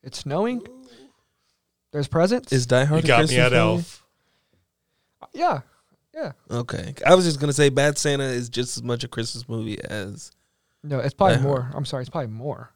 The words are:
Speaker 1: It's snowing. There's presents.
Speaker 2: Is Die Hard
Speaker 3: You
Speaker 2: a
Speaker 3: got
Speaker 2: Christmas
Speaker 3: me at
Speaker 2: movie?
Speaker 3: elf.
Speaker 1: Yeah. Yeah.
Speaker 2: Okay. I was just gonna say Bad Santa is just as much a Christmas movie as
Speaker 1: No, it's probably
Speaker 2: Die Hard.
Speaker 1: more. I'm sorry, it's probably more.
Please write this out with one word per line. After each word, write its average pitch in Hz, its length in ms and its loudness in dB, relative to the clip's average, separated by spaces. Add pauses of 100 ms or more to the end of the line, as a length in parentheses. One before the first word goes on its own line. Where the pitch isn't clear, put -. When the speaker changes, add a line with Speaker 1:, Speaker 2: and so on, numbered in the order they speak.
Speaker 1:
It's - 160 -14
snowing. 214 440 -4 (1300)
There's 147 160 -4
presents. 190 440 0
Speaker 2:
Is 127 140 2
Die 127 180 4
Hard 151 180 2
Speaker 3:
You 156 40 0
Speaker 2:
a - 20 2
Speaker 3:
got 123 120 6
Speaker 2:
Christmas 127 160 2
Speaker 3:
me 123 60 6
at 123 100 4
Speaker 2:
movie? 127 80 4
Speaker 3:
elf. - 400 0 (1300)
Speaker 1:
Yeah. 285 280 0 (540)
Yeah. 302 180 -8 (180)
Speaker 2:
Okay. 120 440 -6 (120)
I 165 80 10
was 185 100 4
just 151 160 0
gonna 147 140 -2
say 143 160 4
Bad 143 280 2
Santa 139 260 -2
is 123 260 -4
just 123 260 -6
as 120 60 -10
much 120 200 -4
a 123 60 -10
Christmas 117 400 -8
movie 110 340 -6
as 104 480 -10 (520)
Speaker 1:
No, 147 180 -4
it's 135 140 -2
probably 185 220 6
Speaker 2:
Die 131 60 2
Hard. 139 80 2
Speaker 1:
more. 127 240 -2
I'm 135 120 -4
sorry, 131 160 -6
it's 139 80 -12
probably 135 200 -6
more. 113 460 -10